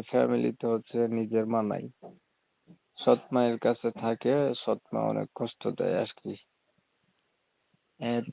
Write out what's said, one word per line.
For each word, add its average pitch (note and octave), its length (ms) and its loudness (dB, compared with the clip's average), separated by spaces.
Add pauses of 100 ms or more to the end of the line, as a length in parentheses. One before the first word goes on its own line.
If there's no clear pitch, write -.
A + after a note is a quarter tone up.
(100)
ফ্যামিলিতে A#2+ 560 2
হচ্ছে A2+ 320 -2 (100)
নিজের A2+ 380 0
মা A2+ 160 0
নাই, G#2 220 -4 (1160)
সৎ B2 180 4 (120)
মায়ের A#2+ 260 2
কাছে A#2 300 0 (140)
থাকে, B2 320 0 (280)
সৎ A2+ 180 -2 (120)
মা A2 80 0 (120)
অনেক G#2+ 220 -2
কষ্ট - 280 -6 (160)
দেয় F#2 240 0
আর G#2+ 180 -6
কি। G#2 140 -8 (1700)
এ, A#2 100 -2 (220)